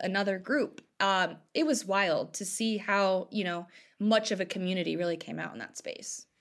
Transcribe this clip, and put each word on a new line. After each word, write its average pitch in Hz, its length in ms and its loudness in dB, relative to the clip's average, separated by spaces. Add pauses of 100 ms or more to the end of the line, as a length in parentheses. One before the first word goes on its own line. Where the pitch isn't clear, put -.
another 196 340 0
group. 233 420 0 (200)
Um, 185 380 2 (140)
it 311 140 2
was 277 180 2
wild 185 500 2
to 202 100 -8
see 220 320 0
how, 196 560 2
you 208 100 -2
know, 175 240 -4 (320)
much 214 320 4
of 190 100 0
a 175 60 -2
community 180 500 -2
really 170 200 -2
came 160 240 -10
out 165 120 -8
in - 60 -14
that - 180 -14
space. - 500 -12 (140)